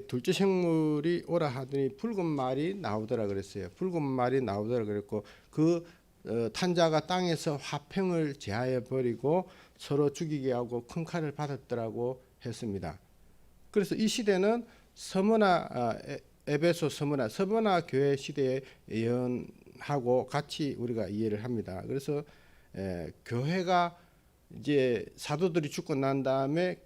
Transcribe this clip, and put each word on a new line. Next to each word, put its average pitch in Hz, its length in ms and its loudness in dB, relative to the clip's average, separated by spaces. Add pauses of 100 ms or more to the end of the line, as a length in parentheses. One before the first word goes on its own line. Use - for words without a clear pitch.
둘째 127 240 -2
생물이 170 960 2
오라 165 220 2
하더니 135 480 -2
붉은 208 280 -2
말이 143 500 0
나오더라 110 520 -2
그랬어요. 98 480 -6
붉은 175 260 -2
말이 131 400 2
나오더라 107 440 0
그랬고 104 400 -4 (240)
그, 165 360 2 (400)
어, 113 280 0
탄자가 165 520 2
땅에서 170 520 0
화평을 160 800 -2
제하여 127 500 -2
버리고 131 640 0 (280)
서로 143 340 2
죽이게 139 420 -2
하고 120 340 -2
큰 170 160 -6
칼을 156 300 -4
받았더라고 123 920 -4 (220)
했습니다. 98 520 -6 (720)
그래서 196 260 2
이 220 120 2
시대는 208 580 2 (300)
서머나, 196 760 4
아, 120 280 -2 (100)
에-, 139 120 -8 (280)
에베소 156 420 2
서머나, 143 380 0
서머나 196 580 2
교회 139 300 2
시대에 135 460 -2 (280)
예언하고 123 1400 0
같이 147 520 -2
우리가 113 300 -2
이해를 104 340 0
합니다. 104 420 -4
그래서, 139 380 -4 (520)
에, 90 360 -6 (140)
교회가 170 720 0 (600)
이제 127 460 2 (100)
사도들이 160 540 0
죽고 - 260 -6
난 135 260 0
다음에 143 640 0